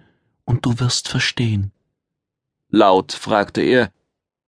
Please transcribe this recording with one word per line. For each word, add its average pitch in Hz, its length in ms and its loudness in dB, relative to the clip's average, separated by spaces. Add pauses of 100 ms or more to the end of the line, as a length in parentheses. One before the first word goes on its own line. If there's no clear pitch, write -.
(440)
und - 220 -4
du 117 140 -2
wirst - 280 -4
verstehen.“ 110 640 -4 (1000)
Laut 95 420 4
fragte 104 480 -2
er: 101 320 2 (560)